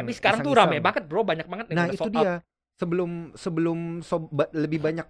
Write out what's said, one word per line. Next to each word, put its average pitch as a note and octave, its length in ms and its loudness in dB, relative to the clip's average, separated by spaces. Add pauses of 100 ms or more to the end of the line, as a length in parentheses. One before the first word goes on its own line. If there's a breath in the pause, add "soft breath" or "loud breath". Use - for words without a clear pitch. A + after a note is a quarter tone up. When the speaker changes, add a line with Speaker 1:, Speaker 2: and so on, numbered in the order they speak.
Speaker 1:
Tapi A#3+ 100 -4
sekarang A3 300 2
tuh C#4+ 100 -2
Speaker 2:
iseng-iseng. G3+ 220 8
Speaker 1:
rame D3 80 0
banget, G3+ 240 0
bro, E3 160 0
banyak E3 260 -2
banget F#3 220 -8
nih D#3 80 -4
Speaker 2:
Nah, F3 80 4
Speaker 1:
pada F3+ 80 -2
Speaker 2:
itu F#3 80 -6
Speaker 1:
sold E3 160 -2
out. D#3+ 80 4
Speaker 2:
dia. F3+ 80 2 (400)
Sebelum, F3 380 -2 (260)
sebelum E3 420 0 (220)
soba-, D#3+ 500 -2
lebih D#3 300 -2
banyak D#3+ 280 -2